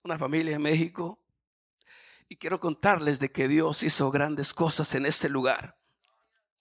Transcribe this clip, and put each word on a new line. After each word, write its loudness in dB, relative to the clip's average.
una -6
familia -2
en -4
México -2
y -20
quiero -4
contarles 2
de 0
que 0
Dios 2
hizo 2
grandes 0
cosas 0
en 0
ese 0
lugar. -2